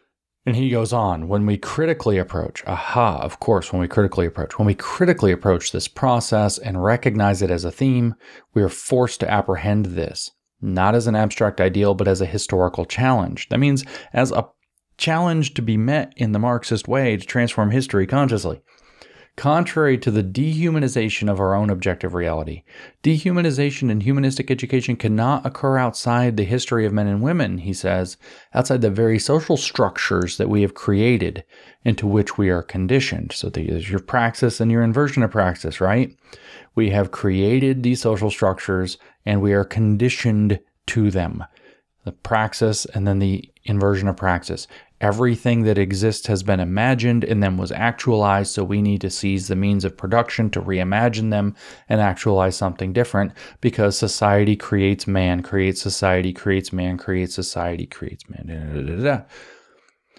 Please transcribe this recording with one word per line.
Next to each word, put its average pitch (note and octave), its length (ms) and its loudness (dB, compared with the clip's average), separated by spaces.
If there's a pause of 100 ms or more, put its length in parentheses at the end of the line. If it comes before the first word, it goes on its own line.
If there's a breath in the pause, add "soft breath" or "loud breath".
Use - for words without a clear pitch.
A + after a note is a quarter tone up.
(460 loud breath)
And B2 100 0
he C3 140 0
goes A2+ 220 0
on, F#2 360 0
"When G#2 160 2
we G#2 140 2
critically D#3 580 0
approach," F2+ 500 -4
aha, G2 520 0
of - 220 -8
course, G2+ 320 0
when F#2 80 0
we F2 80 0
critically G2 380 2
approach, D#2+ 320 -6
"when G#2+ 80 2
we G#2 80 4
critically F3 580 2
approach F2+ 380 0
this - 160 -4
process A2+ 680 0
and F#2 260 -4
recognize G#2 600 2
it F#2 80 2
as F2 140 -2
a F2 60 -4
theme, B2 440 0 (400 loud breath)
we A2 80 4
are F#2 80 2
forced - 500 -2
to - 100 -2
apprehend G2+ 560 2
this, F2 440 -6 (320)
not G2 320 2
as A#2 120 0
an A#2 80 2
abstract G#2+ 460 0
ideal, G2 340 2
but F#2+ 140 0
as F#2+ 140 2
a F#2 40 0
historical F2+ 600 -2
challenge." A2+ 640 0
That A2+ 100 0
means C#3 240 2 (300 loud breath)
as C3 180 0
a - 140 -2 (500)
challenge D#3+ 580 0
to B2+ 80 -4
be A2 140 0
met C3 400 0
in A2 160 0
the G#2 60 2
Marxist A#2 500 -2
way A#2+ 300 2
to F#2+ 80 -12
transform A2+ 440 0
history A2+ 360 2
consciously. A#2+ 560 0 (760 loud breath)
Contrary D3+ 600 2
to - 140 -2
the G#2 140 2
dehumanization C3 1080 0
of G2 100 0
our F#2+ 140 2
own G#2 160 2
objective F#2 420 -2
reality, D#2+ 500 -4 (400 loud breath)
dehumanization D#3 880 0
and G#2 120 0
humanistic C3+ 480 0
education B2+ 460 -2
cannot A#2 500 0
occur C3+ 320 0
outside A#2+ 580 0
the G#2 80 0
history A#2 400 0
of G#2 80 0
men G#2 140 0
and G2+ 160 0
women, C3 340 0
he F2+ 160 -6
says, F#2 460 -2 (340 loud breath)
outside B2+ 300 0
the A2 80 4
very A2 280 2
social D#3 380 0
structures - 800 -2
that - 140 -2
we G#2 100 2
have G2 140 0
created G2+ 680 0 (420 loud breath)
into G#2+ 240 0
which G2+ 280 2
we G2 140 2
are F2 100 2
conditioned. F#2 720 -2
So - 160 -8
there's E2+ 400 -4
your F#2+ 120 -2
praxis A#2 600 -2
and A2+ 100 2
your A#2 120 2
inversion C3+ 400 0
of A2 80 0
praxis, F2+ 500 -2
right? G2+ 340 0 (600 loud breath)
We A2 160 2
have G2 220 0
created B2 680 0
these B2 200 0
social G#2+ 280 0
structures F#2 680 0 (260 soft breath)
and G#2 160 2
we G2+ 140 4
are G2+ 100 4
conditioned G#2+ 960 2 (280)
to G#2+ 220 2
them. F2+ 340 -4 (600 soft breath)
The - 80 -8
praxis A2 720 0
and G2 220 -4
then G2 140 2
the G2 280 0 (160)
inversion G2+ 440 2
of F2+ 80 -2
praxis. F2 500 -2 (340 loud breath)
Everything A#2 640 2
that G#2+ 160 4
exists G2 480 0
has G2 160 0
been G2 180 0
imagined A#2 640 2
and G#2 180 0
then F#2+ 140 2
was F#2 160 -4
actualized, G#2 800 2
so G#2 100 -2
we G2+ 200 0
need G2+ 180 2
to G2 80 -4
seize F#2+ 400 -4
the F#2 80 -2
means G2 280 2
of F#2+ 120 -4
production A2+ 540 0
to - 100 -4
reimagine G#2 720 0
them G2+ 260 0 (320 loud breath)
and A2 140 2
actualize F#2+ 520 2
something F#2+ 380 -4
different, G2+ 400 0 (300 loud breath)
because G#2+ 340 2
society G#2 600 2
creates G2 500 0
man, F#2 360 0
creates F#2+ 380 0
society, F#2 540 0
creates F#2+ 360 -2
man, F2+ 280 -4
creates F#2 360 -4
society, F2 520 -6
creates - 420 -16
man. - 180 -16
Da, D#2 280 -10
da, C#2+ 120 -6
da, D#2+ 100 -6
da, C3 200 0
da. - 80 -10 (960 loud breath)